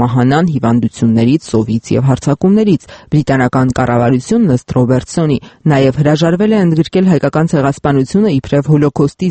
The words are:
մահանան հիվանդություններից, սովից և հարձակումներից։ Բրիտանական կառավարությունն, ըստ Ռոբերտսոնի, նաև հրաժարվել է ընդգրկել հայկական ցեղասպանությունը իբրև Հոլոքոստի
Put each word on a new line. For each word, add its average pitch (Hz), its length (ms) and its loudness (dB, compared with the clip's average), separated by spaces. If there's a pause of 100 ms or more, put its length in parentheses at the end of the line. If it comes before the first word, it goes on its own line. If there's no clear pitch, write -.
մահանան 131 480 0
հիվանդություններից, 117 960 0
սովից 110 380 -2 (100)
և 117 160 0
հարձակումներից։ 190 760 0 (280)
Բրիտանական 131 520 0 (120)
կառավարությունն, 127 800 0
ըստ - 100 -14 (100)
Ռոբերտսոնի, 127 600 0 (340)
նաև 135 280 2 (180)
հրաժարվել 175 360 0
է 214 120 2
ընդգրկել 170 460 0
հայկական 151 400 0
ցեղասպանությունը 143 840 0
իբրև 143 360 -2
Հոլոքոստի 147 580 0